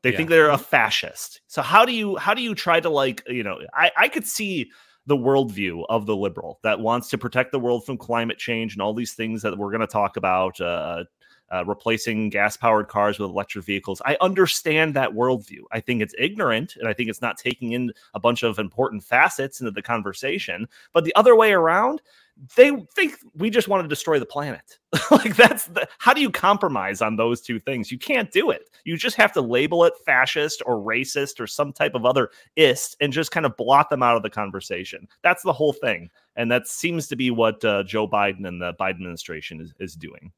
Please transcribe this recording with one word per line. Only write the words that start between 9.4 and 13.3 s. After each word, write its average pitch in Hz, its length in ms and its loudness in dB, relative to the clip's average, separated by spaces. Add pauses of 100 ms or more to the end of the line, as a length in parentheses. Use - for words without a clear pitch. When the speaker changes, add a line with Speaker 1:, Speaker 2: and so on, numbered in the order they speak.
Speaker 1:
that 101 160 -4
we're 101 120 -6
gonna 110 160 -2
talk 101 300 -2
about, 92 460 0
uh, 85 420 -4 (480)
uh, 90 140 -4
replacing 110 640 -2
gas-powered 104 580 2
cars 101 300 0
with 101 100 -4
electric 98 380 -8